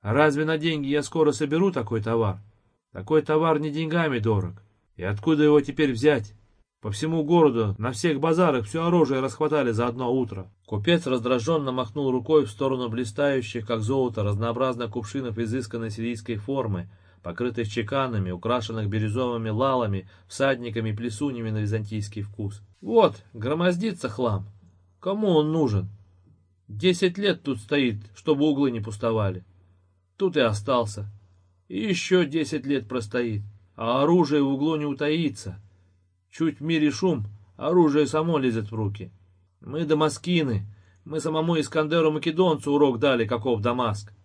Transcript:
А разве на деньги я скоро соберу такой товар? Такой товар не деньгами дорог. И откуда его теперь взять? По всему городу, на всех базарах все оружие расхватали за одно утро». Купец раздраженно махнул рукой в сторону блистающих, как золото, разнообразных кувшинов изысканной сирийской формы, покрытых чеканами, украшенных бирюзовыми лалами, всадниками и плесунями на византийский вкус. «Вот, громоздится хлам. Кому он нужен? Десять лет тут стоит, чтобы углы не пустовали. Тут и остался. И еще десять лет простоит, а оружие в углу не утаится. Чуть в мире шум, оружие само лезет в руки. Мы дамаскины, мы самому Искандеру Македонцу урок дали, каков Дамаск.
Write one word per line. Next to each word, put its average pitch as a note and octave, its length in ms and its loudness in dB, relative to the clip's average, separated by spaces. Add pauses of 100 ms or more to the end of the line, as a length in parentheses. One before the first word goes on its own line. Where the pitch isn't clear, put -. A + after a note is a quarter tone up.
А G#2 120 -4
разве D3 320 4
на D#3 140 0
деньги D3+ 300 -2
я D3 140 0
скоро D3+ 300 2
соберу D#3+ 400 0
такой A2+ 300 -4
товар? A2+ 380 0 (520)
Такой D3 300 0
товар D#3 360 2
не D3+ 120 -2
деньгами D#3 500 -2
дорог. G2 420 -2 (340)
И F2 60 -12
откуда G#2 420 2
его D3 160 8
теперь C#3+ 320 -2
взять? A#2+ 420 2 (460)
По G2+ 100 -8
всему D#3 340 -2
городу, C3+ 540 4
на A2+ 120 -4
всех C3+ 300 -2
базарах D#3+ 460 2
все E3 200 -4
оружие D3 340 4
расхватали C#3 520 0
за A#2 140 0
одно B2 280 -2
утро». G2+ 360 -4 (160)
Купец D#3+ 400 0
раздраженно B2+ 680 0
махнул C3 380 -2
рукой B2+ 340 4
в G#2 60 -8
сторону B2+ 380 -2
блистающих, A#2+ 760 -2
как A2+ 140 -2
золото, A#2+ 420 0
разнообразных A#2 680 -2
кувшинов A#2+ 480 -6
изысканной A#2 520 -4
сирийской A2+ 460 -6
формы, G#2 520 -4 (340)
покрытых A2+ 460 -4
чеканами, A2+ 600 -2
украшенных A2 580 -4
бирюзовыми A2 640 -2
лалами, A2+ 580 0 (180)
всадниками A#2+ 640 -2
и G#2+ 40 -2
плесунями A#2 560 -4
на G#2+ 80 -2
византийский G#2+ 640 -4
вкус. G2+ 400 -10 (180)
«Вот, G3 420 4 (120)
громоздится E3+ 720 -2
хлам. G#2+ 400 -2 (520)
Кому G3+ 280 -2
он D#3 240 4
нужен? A2+ 360 0 (800)
Десять F3+ 500 0
лет G3 240 0
тут B2+ 160 -4
стоит, B2+ 380 0 (180)
чтобы C#3+ 300 0
углы C#3+ 260 2
не A2+ 100 -6
пустовали. G#2 640 -2 (720)
Тут F3+ 200 0
и C#3+ 40 4
остался. G#2+ 680 0 (580)
И F#3 100 -8
еще F#3 460 2
десять D3 420 -4
лет C3 220 -2
простоит, A2+ 540 -4 (340)
а A#2+ 260 0
оружие D3+ 400 4
в C#3 60 0
углу C#3+ 280 0
не D3 80 -4
утаится. D3 760 -4 (720)
Чуть D#3+ 300 -2
в - 20 -10
мире D3+ 280 2
шум, C#3 360 0 (300)
оружие D3+ 500 4
само D#3+ 320 0
лезет A2+ 320 0
в A2+ 40 -12
руки. G2+ 360 -4 (500)
Мы D#3 240 -6
дамаскины, D3+ 840 0 (380)
мы D3+ 160 -6
самому D#3+ 380 0
Искандеру D#3 540 2
Македонцу D#3 600 0
урок C#3+ 260 4
дали, A#2+ 280 2
каков A2+ 340 -2
Дамаск. A#2+ 520 -2 (120)